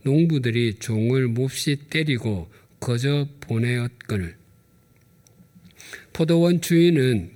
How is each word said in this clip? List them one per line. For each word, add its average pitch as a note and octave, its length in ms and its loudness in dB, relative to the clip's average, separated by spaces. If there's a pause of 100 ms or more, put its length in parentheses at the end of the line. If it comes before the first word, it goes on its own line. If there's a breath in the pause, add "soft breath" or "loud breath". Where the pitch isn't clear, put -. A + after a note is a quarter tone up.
농부들이 C3 760 2
종을 A#2+ 500 0
몹시 C3 480 -2 (140)
때리고 A#2 600 -2 (300 soft breath)
거저 C#3+ 480 -2 (120)
보내었거늘. A#2 960 -4 (1800 loud breath)
포도원 E3+ 480 2
주인은 D3 760 2